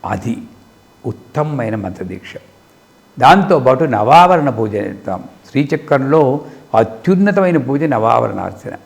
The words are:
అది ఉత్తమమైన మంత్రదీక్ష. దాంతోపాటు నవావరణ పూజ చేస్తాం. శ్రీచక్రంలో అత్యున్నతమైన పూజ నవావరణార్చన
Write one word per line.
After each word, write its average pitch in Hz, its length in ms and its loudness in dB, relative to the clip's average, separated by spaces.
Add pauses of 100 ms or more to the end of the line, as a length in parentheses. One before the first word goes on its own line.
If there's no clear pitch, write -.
అది 104 320 -6 (680)
ఉత్తమమైన 127 680 -6
మంత్రదీక్ష. 92 580 -12 (880)
దాంతోపాటు 147 640 4
నవావరణ 147 680 4
పూజ 110 260 -4
చేస్తాం. 98 480 -8 (260)
శ్రీచక్రంలో 143 920 0 (340)
అత్యున్నతమైన 180 840 0
పూజ 139 260 -2
నవావరణార్చన 113 880 -2 (120)